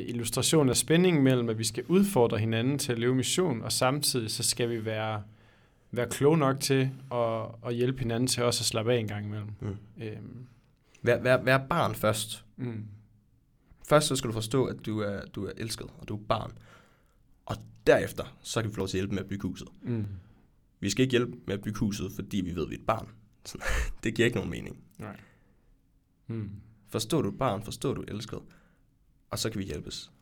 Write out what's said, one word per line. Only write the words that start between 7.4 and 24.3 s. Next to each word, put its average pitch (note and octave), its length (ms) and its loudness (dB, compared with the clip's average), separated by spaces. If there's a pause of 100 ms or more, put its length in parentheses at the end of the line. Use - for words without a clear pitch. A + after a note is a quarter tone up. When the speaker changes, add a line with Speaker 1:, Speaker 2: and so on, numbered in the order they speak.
Speaker 1:
at B2 100 -2
hjælpe B2 240 0
hinanden A#2 280 0
til B2 160 0
også A#2 180 2
at G#2+ 40 0
slappe A2+ 280 2
af B2 40 4
en A2 100 -2
gang G#2 180 -6
imellem. G#2 240 -8 (100)
Speaker 2:
Mm. G#2 180 -6 (260)
Speaker 1:
Øhm. A2 420 -12 (560)
Speaker 2:
Vær, A#2+ 200 2
vær, B2+ 220 4
vær C3 140 4
barn C3 380 0
først. - 500 -2 (120)
Speaker 1:
Mm. A2+ 260 -8 (1040)
Speaker 2:
Først D3+ 180 6
så C3+ 80 0
skal B2+ 120 -2
du A2 60 -2
forstå, A2+ 320 0
at - 100 -4 (100)
du G#2+ 140 -2
er, G2+ 260 -4
du G2+ 200 -8
er - 120 -6
elsket, - 300 -8 (100)
og - 100 -16
du G#2 80 -6
er G#2+ 140 -6
barn. A2 220 -2 (960)
Og - 100 -6 (320)
derefter, - 540 4
så - 200 -2
kan A2 80 -2
vi A2 40 -10
få - 40 -10
lov F#2+ 100 -2
til - 100 -2
at - 20 2
hjælpe G2 160 -2
med F2+ 80 -2
at - 60 -12
bygge G2 180 -4
huset. - 200 -8 (140)
Speaker 1:
Mm. A2+ 240 -2 (720)
Speaker 2:
Vi G2 100 -2
skal G2+ 140 2
ikke C3 80 0
hjælpe A#2+ 260 2 (100)
med G#2+ 60 -2
at G2+ 80 -4
bygge - 180 -6
huset, G2+ 360 -2
fordi G2+ 260 -4
vi F2 140 -4
ved, D#2+ 80 -2
at A#1+ 60 -6
vi A#1 60 -10
er - 40 -10
et - 60 -18
barn. - 240 -2 (360)
Sådan, - 220 -8 (160)
<laughs> - 200 -6
det A2+ 120 0
giver A2+ 100 4
ikke A#2+ 120 2